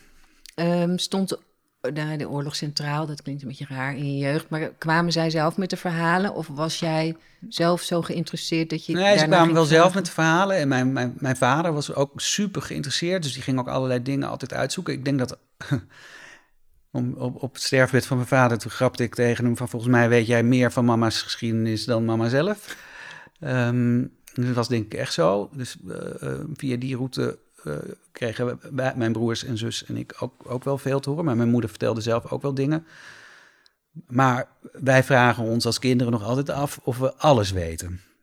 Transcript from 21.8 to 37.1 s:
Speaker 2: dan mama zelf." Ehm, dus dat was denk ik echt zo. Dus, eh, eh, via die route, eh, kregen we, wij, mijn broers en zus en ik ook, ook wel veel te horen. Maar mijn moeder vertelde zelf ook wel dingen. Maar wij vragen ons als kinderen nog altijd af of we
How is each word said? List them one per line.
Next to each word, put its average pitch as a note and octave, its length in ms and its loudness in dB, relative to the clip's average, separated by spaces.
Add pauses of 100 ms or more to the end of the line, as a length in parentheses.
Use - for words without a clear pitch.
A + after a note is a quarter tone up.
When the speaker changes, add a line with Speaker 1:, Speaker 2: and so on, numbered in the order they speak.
Speaker 2:
dan A#2 200 0
mama A2+ 240 0
zelf." D#3+ 480 -2 (640)
Ehm, B2 640 2 (300)
dus B2 120 0
dat B2+ 80 0
was A#2 140 0
denk A#2 160 0
ik - 100 -12
echt B2+ 180 -6
zo. F#3 400 2
Dus, B2+ 240 -10 (120)
eh, - 340 -10 (100)
eh, C3+ 80 -6 (140)
via C3 220 -4
die B2+ 200 -4
route, B2+ 420 -4 (260)
eh, D2 120 -6 (360)
kregen A#2+ 340 -4
we, B2 100 -4 (160)
wij, C3 240 -2
mijn A#2 160 0
broers A2+ 320 -2
en A#2 140 -4
zus A#2 260 -6
en A#2 120 -8
ik A#2+ 220 -10
ook, - 320 -10
ook B2+ 140 -6
wel C#3 140 -2
veel C3+ 220 -2
te C#3 100 -6
horen. D#3+ 140 -2
Maar C3 120 0
mijn A#2+ 140 4
moeder A#2 200 2
vertelde A2+ 300 -2
zelf A2+ 320 -2
ook B2+ 100 -4
wel C#3+ 120 -2
dingen. D3 320 0 (1200)
Maar B2+ 420 2 (240)
wij C3 320 4
vragen A#2+ 400 4
ons A2+ 220 0
als A#2 120 0
kinderen B2 340 2
nog A2+ 100 0
altijd C3 280 -2
af C#3+ 320 -4
of A#2+ 160 -4
we C3 160 -2